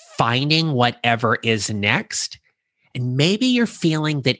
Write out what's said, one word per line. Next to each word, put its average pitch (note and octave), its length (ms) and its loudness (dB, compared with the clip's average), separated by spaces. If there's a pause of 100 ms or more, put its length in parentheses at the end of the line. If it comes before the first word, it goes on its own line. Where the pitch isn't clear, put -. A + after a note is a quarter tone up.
(180)
finding D3 540 0
whatever A#2+ 720 0
is A2+ 260 0
next. A2 680 -4 (560)
And B2 220 -4
maybe G3+ 300 2
you're B3 200 2
feeling D3+ 540 -2
that B2+ 180 0